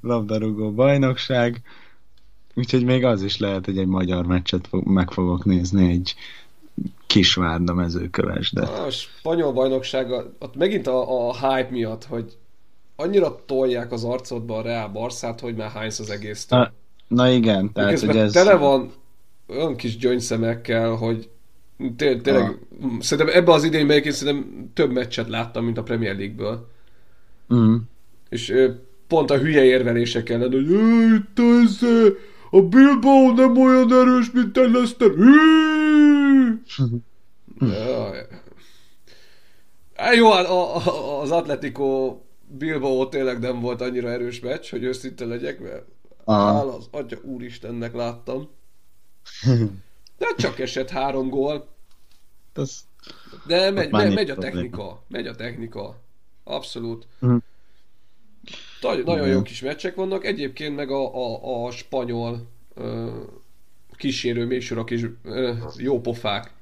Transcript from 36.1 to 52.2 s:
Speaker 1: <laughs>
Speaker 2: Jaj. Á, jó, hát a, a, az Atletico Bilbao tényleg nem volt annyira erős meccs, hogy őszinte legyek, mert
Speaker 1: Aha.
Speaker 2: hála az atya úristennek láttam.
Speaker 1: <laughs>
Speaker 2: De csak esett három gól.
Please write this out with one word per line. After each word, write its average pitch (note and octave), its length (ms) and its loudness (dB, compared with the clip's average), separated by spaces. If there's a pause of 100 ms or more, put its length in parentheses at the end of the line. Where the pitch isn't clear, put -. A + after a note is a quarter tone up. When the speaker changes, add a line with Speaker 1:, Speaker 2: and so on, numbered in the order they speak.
Speaker 1:
<laughs> B2+ 80 2
Speaker 2:
Jaj. A2 600 -4 (1700)
Á, - 180 0
jó, A#3 180 8
hát F3+ 140 4
a, F3+ 300 0
a, D3 460 -4
az C#3+ 100 -4
Atletico C3+ 840 -2 (400)
Bilbao C3+ 520 -2
tényleg C3 300 -4
nem B2 200 -6
volt A#2+ 220 -6
annyira B2 280 -6
erős A#2+ 300 -8
meccs, C3+ 300 -8
hogy - 140 -8
őszinte B2+ 420 -8
legyek, C3 340 -10
mert - 240 -14 (400)
Speaker 1:
Aha. G#2 300 2
Speaker 2:
hála C#3 220 -2
az - 160 -18
atya A#2+ 320 -12
úristennek A#2+ 720 -12
láttam. A#2+ 540 -10 (920)
Speaker 1:
<laughs> A2 760 -4
Speaker 2:
De A4+ 100 -4 (100)
csak F3+ 220 -4
esett C3 300 -6
három C3+ 400 -4
gól. C#3+ 380 -4 (840)